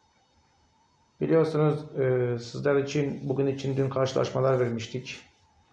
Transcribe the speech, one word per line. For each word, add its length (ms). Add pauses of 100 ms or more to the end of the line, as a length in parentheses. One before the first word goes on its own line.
(1200)
Biliyorsunuz, 800
e, 400
sizler 360
için, 540
bugün 180
için 300
dün 120
karşılaşmalar 680
vermiştik. 640 (520)